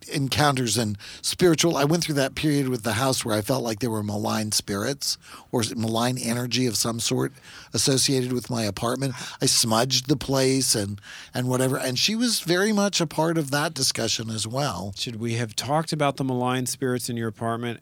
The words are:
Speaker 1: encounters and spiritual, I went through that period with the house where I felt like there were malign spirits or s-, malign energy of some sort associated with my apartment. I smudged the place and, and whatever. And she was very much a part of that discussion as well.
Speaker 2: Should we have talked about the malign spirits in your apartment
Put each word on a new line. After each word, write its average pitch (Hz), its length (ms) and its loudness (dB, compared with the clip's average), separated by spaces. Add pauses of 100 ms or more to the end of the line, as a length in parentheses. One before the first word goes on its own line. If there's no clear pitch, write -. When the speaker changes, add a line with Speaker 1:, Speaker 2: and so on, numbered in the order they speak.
(120)
Speaker 1:
encounters 131 640 2
and 107 220 0 (240)
spiritual, 170 560 4
I 143 80 4
went 160 180 2
through 156 120 -2
that 135 180 2
period 143 340 2
with 127 140 -2
the 113 120 -2
house 131 300 2
where 110 140 0
I 107 40 2
felt 127 220 0
like 113 160 -2
there 120 120 0
were 110 120 -2
malign 107 480 -2
spirits 110 680 -2 (320)
or 127 100 0
s-, - 140 -2
malign 113 420 0
energy 120 480 -2
of 110 120 0
some 117 220 -2
sort 131 320 0 (420)
associated 127 600 2
with 123 160 -4
my 117 140 0
apartment. 120 500 -2 (260)
I 139 60 0
smudged 123 600 4
the 147 100 4
place 131 560 2
and, 101 260 -2 (320)
and 123 160 -2
whatever. 127 300 2
And 127 220 -2
she 214 160 2
was 226 240 0
very 185 340 2
much 202 260 2
a 170 60 2
part 160 320 0
of 139 140 -2
that 151 240 0
discussion 113 560 -2
as 110 160 -4
well. 110 500 -4
Speaker 2:
Should 117 200 -6
we 117 180 -4
have 117 200 -4
talked 151 380 -2
about 143 240 0
the 139 60 -2
malign 127 420 0
spirits - 220 -4 (220)
in 120 80 -4
your 113 100 -2
apartment 113 540 -4